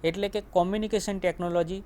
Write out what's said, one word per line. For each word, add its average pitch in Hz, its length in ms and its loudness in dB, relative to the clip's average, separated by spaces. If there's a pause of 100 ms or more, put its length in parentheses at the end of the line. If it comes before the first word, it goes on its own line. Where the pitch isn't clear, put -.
એટલે 185 260 0
કે 208 120 -2 (160)
કોમ્યુનિકેશન 202 600 0
ટેકનોલોજી 175 680 0